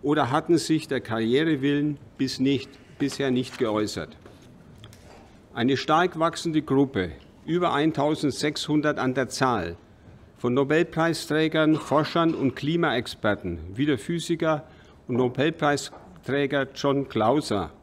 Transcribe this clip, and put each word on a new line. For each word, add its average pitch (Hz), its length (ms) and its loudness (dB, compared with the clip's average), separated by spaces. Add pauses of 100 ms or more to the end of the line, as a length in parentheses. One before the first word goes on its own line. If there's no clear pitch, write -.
oder 143 280 2
hatten 156 280 4
sich 160 280 0
der 127 140 -2
Karriere 127 640 2
willen 143 340 0 (220)
bis 131 200 -2
nicht, 131 300 0 (300)
bisher 139 320 -2
nicht 123 280 -2
geäußert. 107 560 -2 (1400)
Eine 123 240 2
stark 165 400 0
wachsende 160 420 0
Gruppe, 135 520 0 (340)
über 170 260 0
eintausendsechshundert 151 1300 0
an 127 160 0
der 131 160 -2
Zahl, 98 460 0 (600)
von 123 160 -2
Nobelpreisträgern, 156 1200 2
Forschern 156 580 0
und 127 200 0
Klimaexperten 117 1040 -2 (160)
wie 135 120 0
der 143 100 2
Physiker 160 680 -2 (440)
und 117 80 -2
Nobelpreisträger 139 1600 -2
John 139 340 0
Clauser 110 640 0 (120)